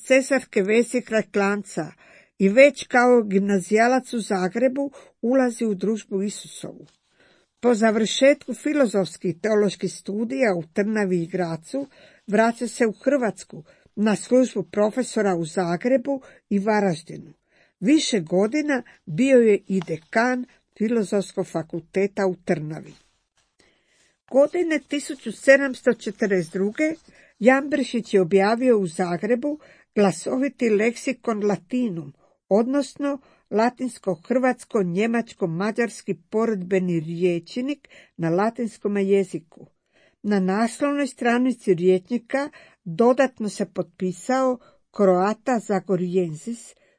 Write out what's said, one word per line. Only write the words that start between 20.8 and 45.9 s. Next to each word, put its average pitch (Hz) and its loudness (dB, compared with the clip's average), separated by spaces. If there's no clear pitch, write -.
fakulteta 190 -4
u 185 -2
Trnavi. 156 -6
Godine 302 2
tisuću 277 -8
sedamsto 269 2
četrdeset 190 -4
druge 214 -2
Jambrišić 269 0
je 196 4
objavio 214 2
u 190 -2
Zagrebu 208 -4
glasoviti 247 0
leksikon 220 -2
latinum, 196 -4
odnosno 269 -2
latinsko-hrvatsko-njemačko-mađarski 226 -2
poredbeni 185 0
rječnik 170 -4
na 165 -2
latinskome 202 -2
jeziku. 190 -2
Na 208 0
naslovnoj 233 -2
stranici 240 0
rječnika 185 -2
dodatno 233 2
se 190 -6
potpisao 247 -4
Croata 202 2
Zagoriensis, 185 -4